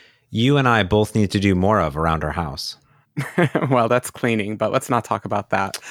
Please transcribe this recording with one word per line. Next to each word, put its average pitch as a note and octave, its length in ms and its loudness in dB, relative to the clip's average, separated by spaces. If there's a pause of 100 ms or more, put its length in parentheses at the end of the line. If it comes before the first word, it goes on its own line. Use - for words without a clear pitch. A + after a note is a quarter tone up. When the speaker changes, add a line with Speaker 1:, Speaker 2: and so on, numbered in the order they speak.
(320)
Speaker 1:
you B2+ 260 2
and C3 100 2
I A2+ 160 4
both G#2 320 2
need G#2 160 2
to G#2 80 0
do G2 160 4
more G2 240 2
of D2+ 180 -2
around D#2+ 260 0
our D2+ 80 -4
house. D2+ 460 -8 (400)
Speaker 2:
<laughs> D3 520 0
Well, A#2+ 200 4
that's A#2+ 200 0
cleaning, A2 480 -2
but G#2+ 140 -2
let's - 180 -2
not A#2+ 160 0
talk G#2+ 200 -4
about G2+ 260 -4
that. G2 260 -2 (140)